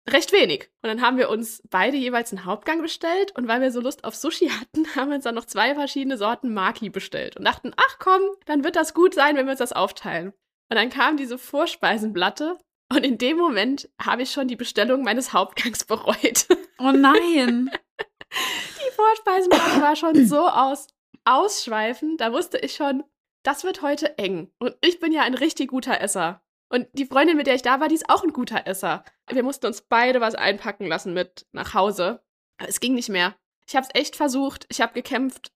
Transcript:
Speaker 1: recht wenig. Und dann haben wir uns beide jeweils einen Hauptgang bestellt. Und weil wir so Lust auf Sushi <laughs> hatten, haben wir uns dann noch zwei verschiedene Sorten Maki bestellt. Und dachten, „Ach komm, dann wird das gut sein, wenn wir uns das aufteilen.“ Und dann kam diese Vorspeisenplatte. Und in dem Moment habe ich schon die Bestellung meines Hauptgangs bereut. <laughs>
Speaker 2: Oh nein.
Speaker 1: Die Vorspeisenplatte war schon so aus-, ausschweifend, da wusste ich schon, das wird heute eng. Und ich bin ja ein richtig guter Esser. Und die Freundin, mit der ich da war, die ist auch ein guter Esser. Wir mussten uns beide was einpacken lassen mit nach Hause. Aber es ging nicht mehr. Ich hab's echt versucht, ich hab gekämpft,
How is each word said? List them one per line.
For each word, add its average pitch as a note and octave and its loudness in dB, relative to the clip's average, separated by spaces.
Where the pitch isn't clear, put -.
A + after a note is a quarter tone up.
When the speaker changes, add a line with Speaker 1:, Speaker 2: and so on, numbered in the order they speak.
Speaker 1:
recht C4 2
wenig. B3+ 4
Und A3+ -6
dann A3+ -2
haben B3+ 2
wir B3+ 2
uns A3+ -6
beide G#3+ 2
jeweils B3 -2
einen F#3 -12
Hauptgang G#3+ -4
bestellt. E4+ -2
Und A#3+ -6
weil A#3 0
wir C4 2
so A#3+ -4
Lust B3 -6
auf A3 -8
Sushi D#4+ 0
<laughs> A3+ -4
hatten, D#4 -4
haben C#4 -2
wir C#4+ -2
uns C4+ -6
dann A#3 -4
noch A#3 -6
zwei A#3 0
verschiedene C4+ -4
Sorten A3+ -2
Maki G#3 -2
bestellt. - -8
Und - -12
dachten, - -2
„Ach C5+ 2
komm, F#4+ 4
dann D4 0
wird E4+ -2
das D#4+ 0
gut F4 6
sein, D4 4
wenn C4+ 0
wir C4+ -4
uns C4+ -4
das A#3+ -2
aufteilen.“ F3+ -4
Und A#3 0
dann A3 2
kam C4+ 2
diese B3+ -6
Vorspeisenplatte. A3 -2
Und C#4+ 4
in B3 0
dem C#4+ 0
Moment C4+ 0
habe A#3 -2
ich C4 -4
schon C#4 -2
die B3 -4
Bestellung B3 0
meines B3+ -2
Hauptgangs G3 -2
bereut. - 0
<laughs> F4 8
Speaker 2:
Oh C4+ 4
nein. C4+ 4
Speaker 1:
Die B5 -6
Vorspeisenplatte F#4 4
war D4 4
schon D#4 4
so G3 4
aus-, - 0
ausschweifend, B3+ 0
da A3+ -2
wusste E4+ -2
ich - -6
schon, C#4 -2
das C#4+ -2
wird F#4 -4
heute D4 -2
eng. F#3 -6
Und A#3+ -4
ich F4 2
bin E4 -2
ja D4+ 2
ein B3+ 0
richtig C4+ -2
guter B3+ -2
Esser. F#3 -4
Und B3 -2
die C4+ -4
Freundin, D4+ 4
mit C#4+ 0
der C4 4
ich B3+ 0
da B3+ 2
war, D#4 0
die D4+ 2
ist - -4
auch E4+ 4
ein D#4+ 0
guter A#3 -4
Esser. F#3 -4
Wir B3 0
mussten C4+ -4
uns A#3+ -6
beide B3 4
was A3+ 0
einpacken G3+ -4
lassen E3+ -4
mit - -6
nach C#3+ -10
Hause. G3 0
Aber F3 -10
es F#3+ -6
ging B3 0
nicht A#3+ -4
mehr. F#3 0
Ich - -4
hab's C4 0
echt D4 -2
versucht, C4+ -2
ich - -8
hab A#3 0
gekämpft, B3+ -6